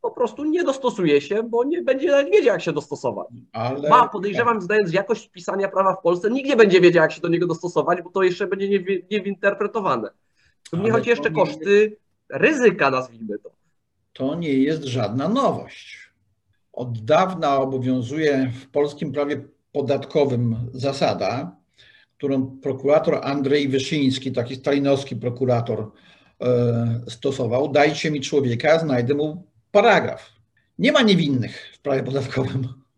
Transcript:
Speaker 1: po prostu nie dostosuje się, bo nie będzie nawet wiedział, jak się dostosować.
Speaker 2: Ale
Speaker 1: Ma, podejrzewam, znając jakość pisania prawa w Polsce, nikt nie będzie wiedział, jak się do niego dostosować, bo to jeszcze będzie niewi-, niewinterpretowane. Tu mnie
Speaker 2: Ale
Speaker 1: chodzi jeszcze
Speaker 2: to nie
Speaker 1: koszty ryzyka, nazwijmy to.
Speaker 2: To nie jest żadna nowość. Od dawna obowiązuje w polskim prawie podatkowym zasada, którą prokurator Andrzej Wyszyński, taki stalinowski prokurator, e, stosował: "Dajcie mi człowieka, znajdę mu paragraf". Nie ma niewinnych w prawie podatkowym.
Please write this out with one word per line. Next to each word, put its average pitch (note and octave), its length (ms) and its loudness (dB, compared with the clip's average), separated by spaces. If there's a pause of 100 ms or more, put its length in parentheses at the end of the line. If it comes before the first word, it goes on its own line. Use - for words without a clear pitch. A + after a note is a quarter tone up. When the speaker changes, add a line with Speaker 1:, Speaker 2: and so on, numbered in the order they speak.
Speaker 1:
po A#4 100 -6
prostu C4 340 -4
nie E4 200 0
dostosuje G3+ 560 0
się, G3+ 220 -2
bo A#3 220 -2
nie E4 180 -2
będzie C4+ 280 0
nawet C#4+ 200 2
wiedział, D#4 240 4
jak E3 80 -6
się E3+ 100 -2
dostosować. C3+ 560 -6 (240)
Speaker 2:
Ale C3 360 -4
Speaker 1:
Ma, F#3+ 200 6
podejrzewam, G#3 520 -2
znając F#3 320 0
jakość G3 360 -2
pisania F#3+ 400 -4
prawa F#3+ 260 2
w - 80 -12
Polsce, F3 280 2
nikt C4+ 180 -2
nie C#4 80 2
będzie G3 240 6
wiedział, E3+ 220 8
jak D#3 100 2
się - 80 -16
do E3+ 80 -4
niego F3 180 0
dostosować, F3 560 -2
bo F3 80 -20
to F#3+ 120 -2
jeszcze F#3 240 0
będzie G3 220 -4
niewi-, F#3+ 420 -2
niewinterpretowane. G3 1000 -2 (600)
Tu E3+ 60 -6
mnie F3 80 -2
Speaker 2:
Ale A3+ 80 2
Speaker 1:
chodzi A3+ 180 2
jeszcze A3+ 200 0
Speaker 2:
to - 0 -
nie E3+ 140 2
Speaker 1:
koszty G3+ 520 2 (320)
ryzyka, G3 600 2
nazwijmy A#2 480 -6
to. - 120 -20 (640)
Speaker 2:
To C3+ 220 -4
nie E3 180 -4
jest C#3+ 320 2
żadna B2 440 -2
nowość. - 720 -2 (720)
Od A#2 320 -8
dawna D#3+ 520 2
obowiązuje C3 1040 -2
w - 100 -20
polskim D3 420 -2
prawie C#3+ 320 -4 (280)
podatkowym B2+ 840 0 (160)
zasada, B2+ 840 -4 (600)
którą C3+ 300 -2
prokurator C#3+ 760 0
Andrzej C#3 460 0
Wyszyński, C3 640 -2
taki B2+ 240 -4
stalinowski C#3 600 0
prokurator, A#2 760 -2 (500)
e, A#2 680 0
stosował: C3 640 -2
"Dajcie D3+ 380 2
mi D3 100 -4
człowieka, C#3 580 2
znajdę C3+ 360 0
mu D3+ 320 -4 (260)
paragraf". G3+ 600 2 (460)
Nie E2+ 140 2
ma C4 100 4
niewinnych D3+ 720 0
w - 40 -20
prawie C#3 240 -2
podatkowym. C3 680 -4 (300)